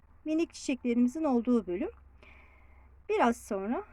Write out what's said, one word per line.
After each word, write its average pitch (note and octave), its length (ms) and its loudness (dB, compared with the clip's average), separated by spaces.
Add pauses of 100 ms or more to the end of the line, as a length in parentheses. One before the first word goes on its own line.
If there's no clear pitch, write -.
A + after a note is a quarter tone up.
(240)
minik D#4+ 300 0
çiçeklerimizin B3 720 0
olduğu A#3+ 420 2
bölüm. G#3 240 -4 (1160)
Biraz C#4+ 280 4
sonra A3 560 -4